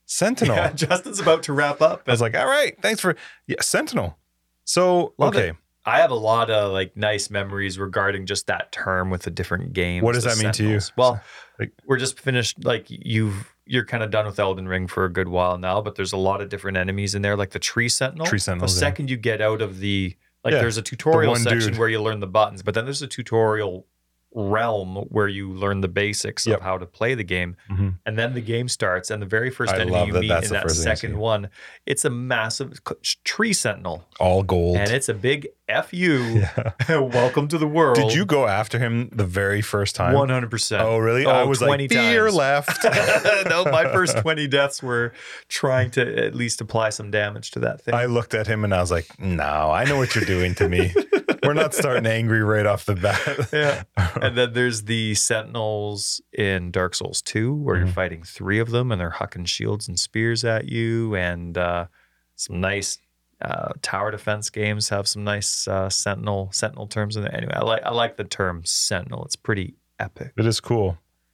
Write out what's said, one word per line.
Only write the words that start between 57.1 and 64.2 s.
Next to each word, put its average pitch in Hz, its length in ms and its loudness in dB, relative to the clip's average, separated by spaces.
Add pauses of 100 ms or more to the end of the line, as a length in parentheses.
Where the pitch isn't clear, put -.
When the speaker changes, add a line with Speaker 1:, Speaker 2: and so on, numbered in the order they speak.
Speaker 2:
two, 113 320 -2
where 147 220 0
you're 92 100 4
Speaker 1:
Mm-hmm. 90 80 2
Speaker 2:
fighting 85 300 -4
three 95 340 -2
of 117 140 0
them, 120 200 0
and 98 80 -2
they're 87 120 -4
hucking - 360 -8
shields 107 400 -4
and 90 120 -4
spears 113 440 -2
at 113 240 0
you, 113 480 -2
and, 87 400 -4
uh, 87 300 0 (500)
some 87 240 -6
nice, 95 380 -2 (440)
uh, - 320 -4 (100)
tower 101 260 -2
defense 104 400 -4